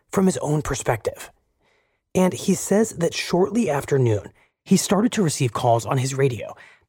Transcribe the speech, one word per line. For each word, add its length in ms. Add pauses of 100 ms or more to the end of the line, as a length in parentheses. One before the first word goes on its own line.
(120)
from 160
his 100
own 240
perspective. 720 (800)
And 200
he 200
says 380
that 240
shortly 540
after 280
noon, 340 (340)
he 120
started 360
to 100
receive 300
calls 320
on 120
his 160
radio 400 (360)